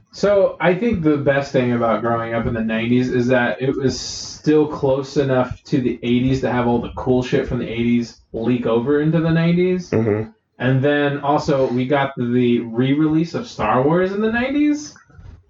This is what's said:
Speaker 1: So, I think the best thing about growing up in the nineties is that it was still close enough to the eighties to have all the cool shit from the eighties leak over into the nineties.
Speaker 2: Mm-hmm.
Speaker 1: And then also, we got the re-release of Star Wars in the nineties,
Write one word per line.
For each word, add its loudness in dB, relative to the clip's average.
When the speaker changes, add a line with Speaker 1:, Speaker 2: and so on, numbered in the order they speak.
Speaker 1:
So, 2
I 2
think -2
the 2
best -2
thing 2
about 0
growing -2
up -2
in -2
the -2
nineties 0
is 0
that 0
it -2
was -2
still 0
close -2
enough 0
to -2
the -2
eighties 0
to -2
have 0
all 2
the -8
cool 0
shit -2
from -4
the -6
eighties -2
leak -2
over 2
into 2
the 0
nineties. 0
Speaker 2:
Mm-hmm. 0
Speaker 1:
And 2
then 0
also, 2
we 0
got 0
the 2
re-release 0
of -8
Star 0
Wars 2
in -4
the 0
nineties, -2